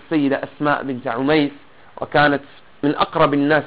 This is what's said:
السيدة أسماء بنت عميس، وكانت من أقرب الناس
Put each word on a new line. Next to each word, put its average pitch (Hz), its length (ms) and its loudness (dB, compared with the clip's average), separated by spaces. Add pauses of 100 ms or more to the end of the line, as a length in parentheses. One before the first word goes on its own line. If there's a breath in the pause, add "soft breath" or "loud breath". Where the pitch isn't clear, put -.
السيدة 143 380 0
أسماء 147 400 -4
بنت 135 240 -8
عميس، 139 440 0 (500 soft breath)
وكانت 143 400 2 (420)
من 143 120 0
أقرب 156 380 0
الناس 143 340 2